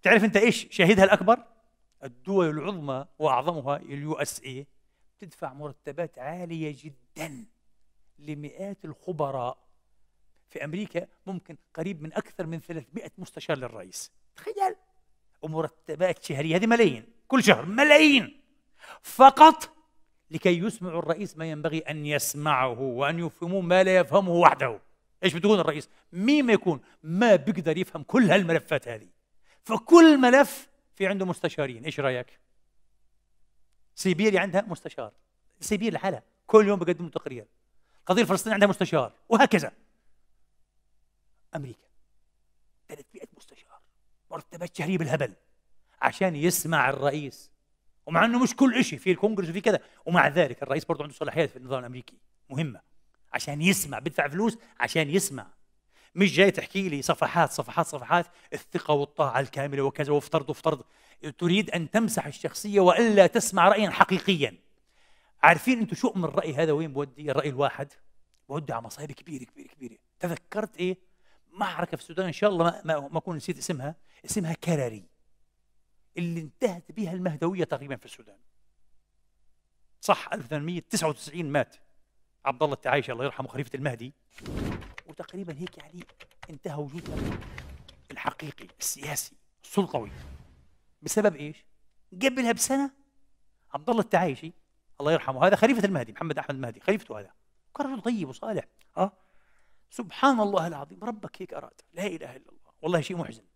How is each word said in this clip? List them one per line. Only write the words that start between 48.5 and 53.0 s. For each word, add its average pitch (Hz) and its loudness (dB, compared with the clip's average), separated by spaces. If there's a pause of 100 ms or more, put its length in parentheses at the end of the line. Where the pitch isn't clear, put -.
كل 254 4
إشي 151 0
في 190 -2
الكونغرس 190 -2
وفي 180 -6
كذا، 208 2 (260)
ومع 165 4
ذلك 143 0
الرئيس - -6
برضه 147 -6
عنده 147 -14
صلاحيات 147 -4
في - -18
النظام 127 -8
الأمريكي 123 -18 (320)
مهمة 131 -6 (520)